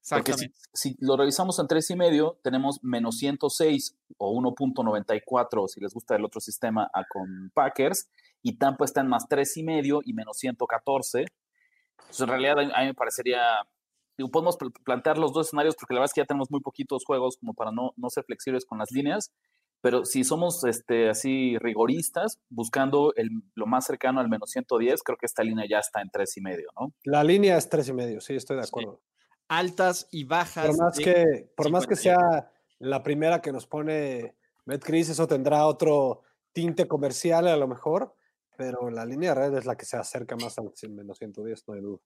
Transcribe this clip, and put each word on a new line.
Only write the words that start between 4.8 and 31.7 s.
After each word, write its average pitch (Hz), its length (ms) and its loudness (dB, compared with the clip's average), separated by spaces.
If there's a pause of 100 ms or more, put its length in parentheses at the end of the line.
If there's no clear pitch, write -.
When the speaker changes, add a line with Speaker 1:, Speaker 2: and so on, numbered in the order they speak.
Speaker 1:
noventa 107 320 0
y 107 60 -2
cuatro, 120 480 0
si - 120 -12
les 98 120 -6
gusta 117 240 -2
el 104 80 0
otro 107 160 -8
sistema, 110 540 -2
a 95 100 -2
con 95 500 -10
Packers, - 540 0 (340)
y 120 140 -4
Tampa 139 300 2
está 139 160 -2
en 135 60 0
más 120 200 0
tres 143 300 0
y 160 40 -8
medio 147 400 0
y 120 120 -8
menos 110 240 -10
ciento 123 280 -4
catorce. 131 600 0 (720)
Entonces, - 220 -12
en 127 80 0
realidad, 135 300 2
a 143 60 4
mí, 143 100 -2
a 123 60 2
mí 135 60 2
me 135 80 -4
parecería, 123 480 -2 (760)
digo, 131 140 -6
podemos 170 260 2
pl-, 127 160 -8 (120)
plantear 135 340 2
los 143 160 2
dos 156 140 2
escenarios, 151 280 2
porque - 160 -8
la 123 80 2
verdad 135 100 2
es - 40 -10
que 147 80 2
ya 135 40 2
tenemos 139 240 -2
muy 139 120 -2
poquitos 131 420 -6
juegos 123 320 0
como 113 160 -12
para 110 180 -4
no, 120 260 -4
no 123 120 -8
ser 131 160 -4
flexibles 127 400 -4
con 110 140 -10
las 107 120 -4
líneas, 143 400 -2 (520)
pero 123 240 4
si 131 180 0
somos, 165 400 0
este, 117 460 2
así 127 480 0
rigoristas, 123 800 0 (100)
buscando 139 680 0
el, 113 120 -2 (260)
lo 107 120 -4
más 127 180 0
cercano 131 360 -2
al 120 100 0
menos 107 200 -4
ciento 123 280 0
diez, 123 240 2
creo 120 160 -4
que - 80 -6
esta - 160 -2
línea 110 260 -2
ya 104 100 2
está 104 220 -4
en 98 100 -8
tres 98 280 -4
y - 20 -12
medio, 90 380 -8
¿no? 135 160 -8 (100)
Speaker 3:
La 147 180 2
línea 185 360 6
es 147 100 -2
tres 147 200 0
y 135 40 -6
medio, 120 300 -6
sí, 139 120 -8
estoy 135 220 -6
de 127 60 -4
Speaker 2:
Sí. 107 80 -8
Speaker 3:
acuerdo. 110 320 -10 (460)
Speaker 2:
Altas 180 640 0
y 156 100 -6
bajas 160 460 0
Speaker 3:
Por 156 100 4
más 170 180 2
Speaker 2:
de 147 80 -2
Speaker 3:
que, 170 520 4
por 151 140 2